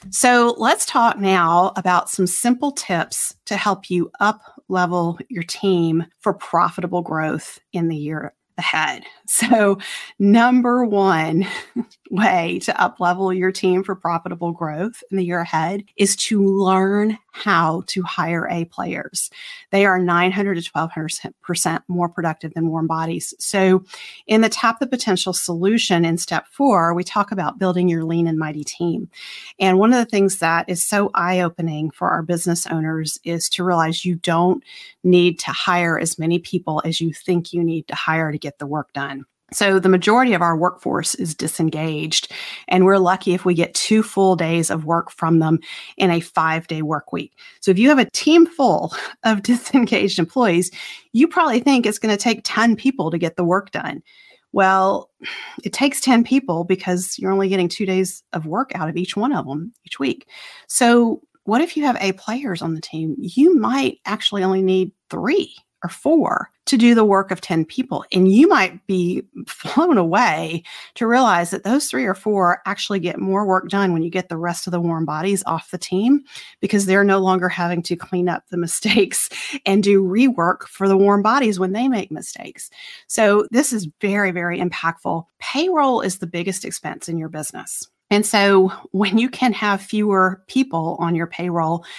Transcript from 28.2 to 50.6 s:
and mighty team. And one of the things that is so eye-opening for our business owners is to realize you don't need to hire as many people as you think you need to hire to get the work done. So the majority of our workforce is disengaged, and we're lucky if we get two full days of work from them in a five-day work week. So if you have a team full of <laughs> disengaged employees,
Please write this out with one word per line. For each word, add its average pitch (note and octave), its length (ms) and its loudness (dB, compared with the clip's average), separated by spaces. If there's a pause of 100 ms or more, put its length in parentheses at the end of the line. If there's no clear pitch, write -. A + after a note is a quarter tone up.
and D#3+ 120 -2
mighty D3+ 240 -6
team. E3 460 -6 (500)
And F#3+ 180 4
one A3 160 6
of B3+ 60 4
the A#3 100 0
things G3 300 0
that E3+ 280 0
is F3 140 -4
so G3+ 320 0
eye-opening E3+ 800 -2
for F3 180 -6
our E3 140 -4
business E3+ 440 -2
owners D#3+ 560 -6
is E3+ 260 -6
to - 140 -4
realize E3 420 0
you F3+ 100 -2
don't F3 480 0 (400)
need F3+ 360 4
to - 120 -8
hire F3 480 0
as - 180 -6
many E3+ 220 -2
people E3+ 460 -4
as E3 140 -4
you E3 140 -4
think F3 400 -4
you F3 100 -2
need E3 240 -4
to D#3 80 -10
hire D#3+ 360 -4
to D3 60 -8
get C#3+ 220 -12
the C#3+ 80 -10
work D3 260 -8
done. C#3 320 -10 (280)
So G3 260 4
the F#3 80 2
majority G#3+ 460 4
of E3+ 80 2
our E3+ 160 2
workforce D#3+ 580 -2
is E3 180 -6
disengaged, D#3+ 1000 -4 (340)
and F#3 160 4
we're G3 140 6
lucky F#3 360 2
if F3+ 120 -2
we F3+ 80 2
get E3+ 200 -2
two G#3+ 300 2
full F#3+ 320 2
days E3 340 0
of D#3+ 140 -4
work E3 260 -2
from E3 300 2
them D#3+ 200 2 (360)
in F#3 160 2
a E3+ 80 2
five-day D#3+ 600 -2
work D3+ 320 -6
week. - 180 -8 (300)
So G3 100 2
if F3+ 80 4
you A#3 80 6
have C#4+ 120 6
a A#3+ 120 2
team E4 340 6
full G3 480 0 (300)
of G#3+ 200 2
<laughs> - 0 -
disengaged A3+ 760 0
employees, F3 500 2 (440)